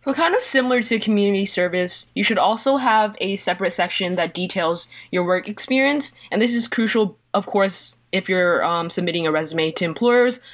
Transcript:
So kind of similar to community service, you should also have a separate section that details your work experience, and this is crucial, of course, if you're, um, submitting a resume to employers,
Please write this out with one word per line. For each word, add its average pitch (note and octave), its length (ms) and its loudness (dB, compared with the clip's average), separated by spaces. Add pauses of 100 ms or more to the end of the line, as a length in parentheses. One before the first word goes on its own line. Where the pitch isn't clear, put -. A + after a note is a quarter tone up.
So C4+ 80 -2
kind E4+ 220 0
of B4 80 0
similar B3+ 400 2
to A3+ 160 0
community G3+ 480 2
service, F3+ 680 -2
you - 80 -2
should A3 160 0
also A3 380 2
have A3 420 2
a G3 180 -2
separate F#3 360 -2
section F3+ 440 -2
that E3+ 180 -2
details E3+ 540 -2 (220)
your F3+ 140 0
work F#3 240 0
experience, C4+ 640 0 (180)
and G#3 120 2
this A#3+ 120 2
is A#3 140 -2
crucial, A3 480 0 (160)
of G3+ 140 0
course, G3 500 -2 (160)
if F#3 160 -2
you're, F3+ 340 2
um, E3+ 280 -2
submitting E3+ 360 -2
a D#3 60 2
resume D#3+ 380 0
to E3+ 160 -4
employers, A#3+ 540 2 (140)